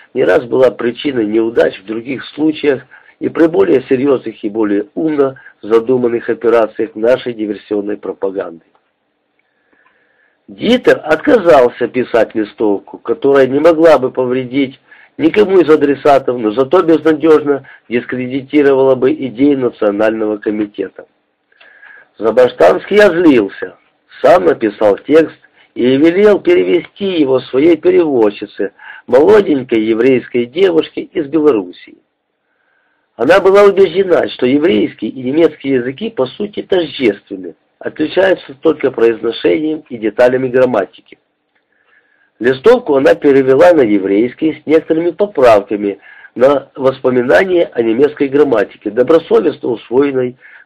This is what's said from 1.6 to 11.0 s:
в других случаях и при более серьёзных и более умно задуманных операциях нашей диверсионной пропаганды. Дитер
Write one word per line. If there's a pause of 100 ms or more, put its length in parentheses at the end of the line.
в
других (120)
случаях (360)
и
при
более
серьёзных
и
более
умно (260)
задуманных
операциях
нашей
диверсионной
пропаганды. (1800)
Дитер